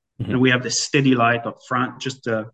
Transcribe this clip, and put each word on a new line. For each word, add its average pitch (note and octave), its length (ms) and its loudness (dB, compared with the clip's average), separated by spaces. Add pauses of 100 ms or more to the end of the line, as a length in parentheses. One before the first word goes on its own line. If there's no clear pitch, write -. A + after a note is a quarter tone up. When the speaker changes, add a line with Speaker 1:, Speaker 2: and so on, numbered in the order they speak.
(220)
Speaker 1:
Mm-hmm. G#2+ 100 -4
Speaker 2:
And B2+ 100 2
we C3 80 6
have B2 140 2
the A#2 80 -8
steady C#3 440 2
light A#2 300 2
up G#2 200 -10
front, B2 360 -4
just C3 240 -10
the A2 280 -4